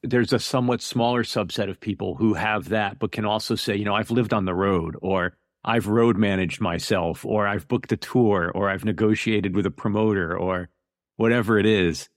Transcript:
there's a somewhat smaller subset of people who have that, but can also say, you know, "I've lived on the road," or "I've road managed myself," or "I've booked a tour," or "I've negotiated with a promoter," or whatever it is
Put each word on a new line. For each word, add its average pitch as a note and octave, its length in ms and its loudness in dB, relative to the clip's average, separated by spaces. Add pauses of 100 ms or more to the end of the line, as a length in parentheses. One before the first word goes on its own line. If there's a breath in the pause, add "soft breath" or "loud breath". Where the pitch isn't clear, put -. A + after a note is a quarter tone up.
there's B2 300 2
a A#2+ 80 2
somewhat B2 420 0
smaller A#2+ 400 0
subset G2+ 480 -4
of F#2 80 -10
people G2 380 -6
who G#2+ 180 2
have G#2 360 -2
that, G#2 280 -2
but G#2+ 140 -6
can G#2+ 120 -4
also G#2+ 300 -2
say, G#2 220 -4
you G#2 80 -2
know, G#2 100 0
"I've G#2+ 160 -2
lived A#2+ 240 0
on G2 120 0
the F2+ 80 -2
road," F2+ 460 0
or F#2 360 -2 (280)
"I've A2 220 0
road A2+ 300 4
managed F#2+ 440 0
myself," F2 640 -2
or G#2+ 220 0
"I've G2+ 220 -4
booked - 240 -2
a G#2+ 40 0
tour," G2+ 560 2
or G2 160 0
"I've G2 160 -4
negotiated G#2 680 0
with F#2+ 120 0
a F#2+ 40 0
promoter," G2+ 680 -2
or F2+ 320 -4 (460)
whatever A2+ 460 2
it G2+ 60 4
is F#2 500 2